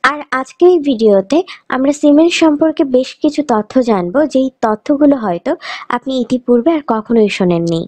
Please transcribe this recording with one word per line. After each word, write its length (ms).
আর 80
আজকের 340
এই 140
ভিডিওতে 500
আমরা 240
সিমেন 360
সম্পর্কে 420
বেশ 140
কিছু 200
তথ্য 220
জানবো, 300
যেই 160
তথ্যগুলো 560
হয়তো 340
আপনি 220
ইতিপূর্বে 480
আর 160
কখনোই 500
শোনেননি। 500